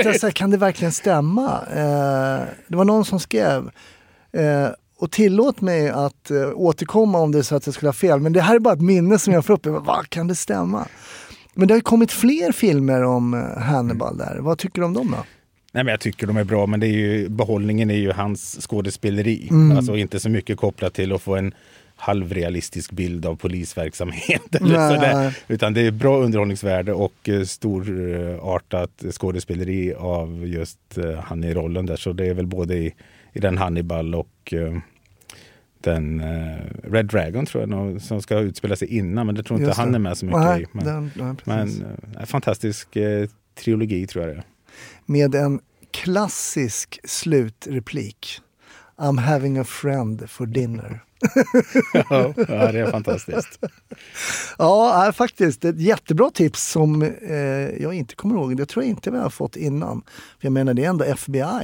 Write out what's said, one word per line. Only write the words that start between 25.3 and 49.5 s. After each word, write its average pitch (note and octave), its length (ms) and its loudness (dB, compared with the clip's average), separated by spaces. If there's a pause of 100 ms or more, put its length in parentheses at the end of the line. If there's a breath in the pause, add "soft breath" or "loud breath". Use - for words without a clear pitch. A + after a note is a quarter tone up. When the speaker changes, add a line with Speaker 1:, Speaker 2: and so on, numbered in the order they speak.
Speaker 1:
Utan G#2+ 260 0
det A#2 80 4
är A2+ 100 4
bra C3+ 260 4
underhållningsvärde G2+ 760 0
och, G2 360 -4
eh, G2+ 140 2
storartat F2+ 1700 -4
skådespeleri F2+ 840 -4
av E2+ 540 -6
just, E2 500 -10
eh, E2 260 -6
han E2 200 -8
i E2 100 -2
rollen E2+ 320 -4
där. E2 100 -4
Så F2+ 180 -6
det F#2 140 -2
är F2+ 60 -2
väl F2+ 140 -4
både F2+ 280 -4
i, E2 180 -4 (400 soft breath)
i G#2 60 -8
den F#2+ 180 0
Hannibal E2+ 580 -2
och, - 380 -8
eh, E2 240 -4 (1040 loud breath)
den, D#2+ 380 -2
eh, D#2+ 400 -6 (240)
Red A2 220 0
Dragon G#2 400 -2
tror B2 160 -4
jag G#2+ 80 -4
nog, G2 320 -4
som G#2+ 200 -6
ska G#2+ 180 -2
utspela G2+ 360 -2
sig - 120 -6 (100)
innan, G#2 280 -2
men G#2 100 -2
det G#2+ 80 -6
tror A2+ 160 -2
inte C#3+ 100 2
Speaker 2:
Just G2+ 100 0
Speaker 1:
han A#2 120 0
Speaker 2:
det. B2 60 2
Speaker 1:
är - 20 2
med F2 180 -2
så F#2+ 80 -8
mycket F#2 160 2
Speaker 2:
Nej, E3+ 200 4
Speaker 1:
i. - 100 -8
Men, A2 140 -6
Speaker 2:
den, D3+ 300 -6
ja, B2+ 280 -6
precis. G#2+ 380 -4
Speaker 1:
men, - 100 -10 (240)
eh, - 60 -14
en G#2+ 60 -10
fantastisk, - 680 -4
eh, G#2 320 0 (360)
trilogi G#2+ 440 0
tror F2 180 -6
jag D2+ 100 -8
det E2+ 40 -12
är. - 40 -14 (640 loud breath)
Speaker 2:
Med C#3+ 300 2
en C#3 240 0 (320)
klassisk - 1120 -4
slutreplik. B2+ 1400 -4 (580 soft breath)
"I'm C#3 220 0
having C#3 380 0